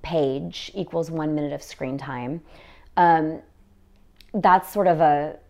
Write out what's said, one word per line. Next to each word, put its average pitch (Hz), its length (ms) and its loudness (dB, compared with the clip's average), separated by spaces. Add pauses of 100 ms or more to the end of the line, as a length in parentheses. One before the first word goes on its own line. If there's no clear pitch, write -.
page 151 720 -4
equals 165 360 -6
one 156 240 -4
minute 147 180 -4
of 143 100 -10
screen 135 360 -10
time. 135 420 -8 (560)
Um, 160 460 2 (880)
that's 190 400 4
sort 202 140 0
of 165 140 4
a, 151 380 2 (120)